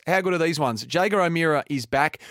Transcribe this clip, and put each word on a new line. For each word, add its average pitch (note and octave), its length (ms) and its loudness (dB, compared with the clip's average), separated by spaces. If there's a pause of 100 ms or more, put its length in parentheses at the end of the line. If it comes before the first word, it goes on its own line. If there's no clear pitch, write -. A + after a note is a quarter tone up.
how F#3 160 2
good F#3 120 0
are F3 40 0
these D#3+ 220 0
ones? A#2+ 280 -2
Jaeger G3 320 0
O'Meara E3 480 2
is C3 180 -4
back. C#3+ 340 0 (120)